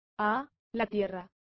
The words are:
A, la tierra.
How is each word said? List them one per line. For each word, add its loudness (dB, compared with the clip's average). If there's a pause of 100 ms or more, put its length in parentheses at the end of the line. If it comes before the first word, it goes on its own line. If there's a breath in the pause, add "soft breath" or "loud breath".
(180)
A, 2 (220)
la 0
tierra. -2 (220)